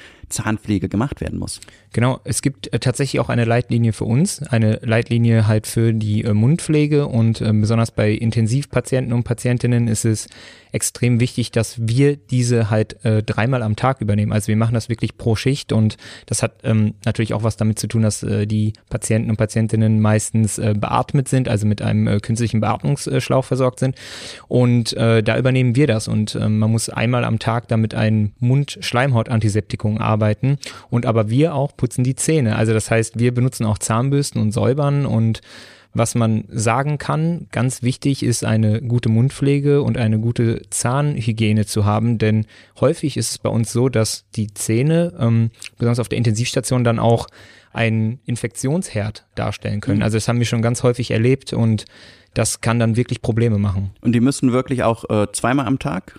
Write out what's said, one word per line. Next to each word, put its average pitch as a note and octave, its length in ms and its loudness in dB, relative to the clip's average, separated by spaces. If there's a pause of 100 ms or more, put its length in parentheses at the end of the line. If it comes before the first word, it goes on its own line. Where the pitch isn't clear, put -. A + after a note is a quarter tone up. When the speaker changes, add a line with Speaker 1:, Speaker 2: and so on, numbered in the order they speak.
(300)
Speaker 1:
Zahnpflege G#2+ 580 -2
gemacht - 320 -2
werden F#2 180 -6
muss. - 220 -10 (320)
Speaker 2:
Genau, B2 320 0
es - 160 -4
gibt, - 320 -6
äh, B2 60 0
tatsächlich C3+ 420 -2
auch A#2+ 80 -2
eine A#2+ 160 0
Leitlinie A#2 480 2
für - 140 -6
uns, C3 360 0
eine A2 400 0
Leitlinie A#2 640 2
halt A2 200 2
für A2+ 260 2
die, G#2+ 320 0
äh, G#2+ 80 0
Mundpflege D3 720 2
und, A2+ 360 0
ähm, G#2+ 180 2
besonders A2+ 300 2
bei G#2+ 220 0
Intensivpatienten A#2+ 1000 -2
und A#2+ 120 0
Patientinnen B2 640 0
ist A2+ 200 0
es A2 220 -2 (440)
extrem - 480 0
wichtig, B2 320 -2
dass - 240 -2 (100)
wir C#3 300 2
diese A#2+ 520 0
halt, A2 360 -2
äh, G#2+ 180 2
dreimal A#2 400 -2
am G#2+ 140 -2
Tag C3 240 0
übernehmen. G#2 320 0
Also G#2+ 160 -2
wir G#2+ 80 2
machen A2+ 180 2
das A2+ 140 -4
wirklich A#2 280 -4
pro A2+ 200 0
Schicht - 360 -2
und A2 240 2 (300)
das - 160 -6
hat, A#2 120 -2 (100)
ähm, A2 300 2 (100)
natürlich A2 280 -2
auch A2 120 -2
was A2 120 0
damit A2 220 0
zu - 80 -4
tun, A2+ 160 0
dass, G#2+ 220 0
äh, G#2 220 0
die G#2+ 260 0 (180)
Patienten A2+ 400 -2
und G#2+ 60 0
Patientinnen A2 640 2
meistens, G#2+ 580 2
äh, G#2+ 180 0
beatmet B2 520 0
sind, C3 200 0
also G#2+ 180 0
mit G#2 140 0
einem, G#2+ 280 0
äh, G#2 100 2
künstlichen A2+ 420 -2
Beatmungsschlauch C3 840 0
versorgt B2+ 340 -2
sind C3 180 -2 (520)
und, B2 460 2
äh, A2+ 280 2
da A2+ 160 0
übernehmen B2+ 380 2
wir D3 100 4
das A2 220 0
und, G#2+ 260 -2
ähm, G#2+ 240 0
man A2 140 2
muss A2+ 160 0
einmal A#2+ 360 0
am A2+ 140 0
Tag A#2 300 -2
damit A2 260 0
ein A2 460 2
Mundschleimhautantiseptikum A2+ 1600 0
arbeiten G#2+ 600 0 (320)
und A#2+ 160 0
aber A2 240 2
wir D3+ 240 2
auch C#3 220 -4
putzen B2+ 280 -2
die C3 100 0
Zähne. B2+ 420 0
Also A2 160 2
das A2 180 0
heißt, A2+ 280 0
wir B2 160 2
benutzen B2 320 0
auch G#2 120 0
Zahnbürsten A#2+ 640 0
und G#2+ 120 0
säubern C#3+ 540 0
und A2+ 340 0 (560)
was A2+ 200 0
man A2 320 0
sagen B2+ 500 -2
kann, D#3+ 540 -2
ganz B2 320 -2
wichtig C3+ 400 -2
ist, A#2 200 -2
eine A2 380 2
gute A#2 260 0
Mundpflege C#3 720 2
und A#2 160 0
eine A2 220 2
gute A#2 520 0
Zahnhygiene A#2 960 0
zu G#2+ 180 0
haben, A2 340 2
denn A2 280 2 (340)
häufig C#3+ 360 0
ist A#2 140 -4
es - 80 -10
bei A2+ 120 -4
uns A2 220 -2
so, B2 160 2
dass A2 360 -2 (100)
die G#2 180 -4
Zähne, D#3+ 680 0
ähm, A#2 300 2 (280)
besonders A#2+ 220 0
auf A#2 80 -4
der - 100 -4
Intensivstation, A#2+ 640 0
dann A#2 160 2
auch A2+ 300 2 (440)
einen A2 520 0
Infektionsherd A#2+ 1000 -4 (120)
darstellen G#2+ 440 -4
können. G#2 180 0
Speaker 1:
Mhm. A2 60 2
Speaker 2:
Also A2 120 0
das G#2+ 100 -2
haben A#2+ 140 0
wir A#2 60 0
schon A#2 160 0
ganz A#2+ 200 0
häufig B2 300 0
erlebt A#2+ 400 0
und A2 320 2 (500)
das - 260 -2
kann A#2 200 0
dann A2+ 160 2
wirklich A#2+ 260 -2
Probleme A2+ 360 2
machen. G2 420 -2
Speaker 1:
Und A#2+ 120 0
die A#2+ 60 4
müssen C3 340 2
wirklich B2+ 300 0
auch, A2+ 260 0
äh, G#2 220 0
zweimal - 360 -2
am C3+ 120 0
Tag, - 400 -8